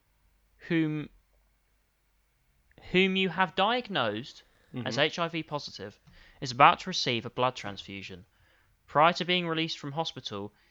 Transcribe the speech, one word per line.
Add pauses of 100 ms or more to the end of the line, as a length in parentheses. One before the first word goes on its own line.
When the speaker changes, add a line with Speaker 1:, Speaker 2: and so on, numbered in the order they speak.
(680)
Speaker 1:
whom, (1800)
whom
you
have
diagnosed (440)
as
Speaker 2:
Mm-hmm.
Speaker 1:
H
I
V
positive, (420)
is
about
to
receive
a
blood
transfusion. (640)
Prior
to
being
released
from
hospital, (180)